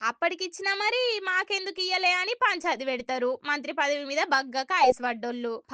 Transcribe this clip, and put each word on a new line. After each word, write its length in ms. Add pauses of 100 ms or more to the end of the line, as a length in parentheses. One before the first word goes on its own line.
అప్పటికిచ్చినా 720
మరి 480
మాకెందుకు 580
ఇయ్యలే 300
అని 220
పంచాది 520
పెడతారు. 600
మంత్రి 280
పదవి 320
మీద 120 (100)
బగ్గ 340
కాయసపడ్డోళ్ళు. 1000 (100)